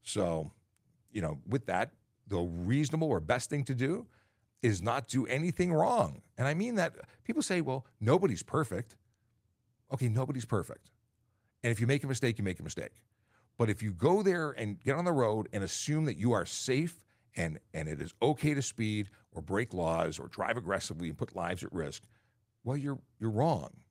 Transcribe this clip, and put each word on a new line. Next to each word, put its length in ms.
So, 480
you 100
know, 260
with 180
that, 280
the 120
reasonable 680
or 120
best 300
thing 160
to 80
do 320
is 200
not 260
do 180
anything 480
wrong. 480
And 100
I 60
mean 220
that. 180
People 180
say, 200
"Well, 260
nobody's 440
perfect." 520
Okay, 180
nobody's 360
perfect. 460
And 80
if 80
you 80
make 160
a 40
mistake, 300
you 60
make 160
a 40
mistake. 380
But 120
if 120
you 100
go 300
there 300
and 280
get 160
on 100
the 60
road 420
and 100
assume 420
that 120
you 160
are 120
safe 580
and, 240
and 160
it 100
is 220
okay 320
to 80
speed 480
or 100
break 320
laws 460
or 80
drive 300
aggressively 520
and 80
put 180
lives 280
at 100
risk, 300
well, 140
you're, 220
you're 120
wrong. 400